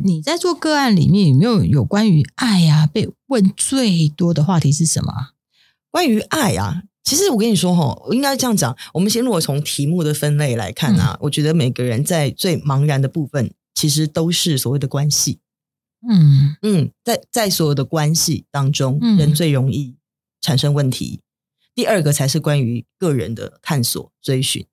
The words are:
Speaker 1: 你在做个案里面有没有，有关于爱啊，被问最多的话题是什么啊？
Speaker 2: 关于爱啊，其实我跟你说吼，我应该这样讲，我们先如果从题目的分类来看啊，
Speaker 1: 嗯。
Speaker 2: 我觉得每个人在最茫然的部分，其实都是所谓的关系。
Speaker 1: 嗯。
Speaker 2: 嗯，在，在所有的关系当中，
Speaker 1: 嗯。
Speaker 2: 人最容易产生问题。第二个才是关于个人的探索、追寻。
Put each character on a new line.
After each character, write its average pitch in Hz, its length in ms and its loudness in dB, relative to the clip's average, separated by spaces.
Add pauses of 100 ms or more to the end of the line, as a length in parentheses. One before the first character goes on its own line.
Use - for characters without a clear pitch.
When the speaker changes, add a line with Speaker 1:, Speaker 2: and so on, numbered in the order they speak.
Speaker 1:
你 160 160 0
在 311 160 -4
做 339 180 -2
个 311 220 -2
案 247 180 2
里 139 140 4
面 190 180 4
有 131 80 4
没 143 80 4
有， 214 220 2
有 113 180 2
关 208 260 0
于 156 160 4 (100)
爱 196 340 2
啊， 151 180 4
被 - 220 -2 (160)
问 202 320 2
最 202 500 0
多 170 260 -2
的 165 80 0
话 170 160 2
题 143 140 2
是 151 140 0
什 - 180 -2
么 - 80 -6
啊？ - 200 -10 (600)
Speaker 2:
关 349 160 0
于 214 140 2
爱 269 320 -2
啊， 104 300 -4 (200)
其 - 100 -4
实 381 160 2
我 254 80 0
跟 226 140 2
你 - 20 2
说 180 220 2
吼， 151 320 -2
我 180 80 -2
应 262 60 0
该 277 160 -2
这 262 100 -2
样 226 80 0
讲， 127 180 0 (200)
我 156 80 -4
们 208 100 0
先 226 100 -2
如 254 80 -2
果 180 120 0
从 143 200 -2
题 143 240 -4
目 170 160 0
的 151 120 0
分 147 240 0
类 143 180 0
来 98 160 -6
看 117 240 0
啊， 90 200 2
Speaker 1:
嗯。 - 80 -14
Speaker 2:
我 147 60 -2
觉 147 140 -2
得 151 100 0
每 151 160 2
个 123 140 -4
人 123 220 -2
在 151 240 0
最 170 320 -2
茫 139 240 0
然 139 160 0
的 135 80 0
部 151 180 -4
分， 123 240 -4 (240)
其 156 140 0
实 156 180 0
都 165 240 -2
是 165 260 -2
所 120 140 -4
谓 143 80 -2
的 131 80 -6
关 147 240 -2
系。 - 280 -2 (720)
Speaker 1:
嗯。 147 520 6
Speaker 2:
嗯， 180 280 0 (140)
在， - 260 -2
在 214 200 0
所 170 180 0
有 143 80 0
的 135 80 -2
关 151 320 -2
系 160 340 -2
当 139 220 -2
中， 135 300 -2
Speaker 1:
嗯。 226 160 2
Speaker 2:
人 151 160 4
最 156 180 0
容 131 180 0
易 127 280 -6 (420)
产 127 180 -2
生 143 160 0
问 143 160 0
题。 - 300 -8 (560)
第 240 100 -2
二 196 160 2
个 147 120 2
才 135 120 0
是 139 140 0
关 147 220 0
于 117 240 -4 (120)
个 170 160 0
人 113 220 -4
的 104 260 -14
探 139 220 -2
索、 - 260 -6 (120)
追 131 200 -2
寻。 - 320 -6